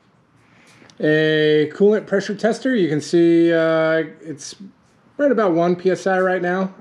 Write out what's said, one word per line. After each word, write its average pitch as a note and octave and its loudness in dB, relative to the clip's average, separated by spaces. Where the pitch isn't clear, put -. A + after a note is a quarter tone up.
a D3+ 2
coolant G#3 2
pressure G3+ -4
tester. A3+ -2
You F3+ 0
can D3+ -2
see, E3+ 2
uh, D#3+ 0
it's D3 -16
right C#4+ 2
about G#3 0
one E3+ 0
P F3+ -2
S F3 -4
I F#3+ 0
right F#3 -2
now. F#3 -4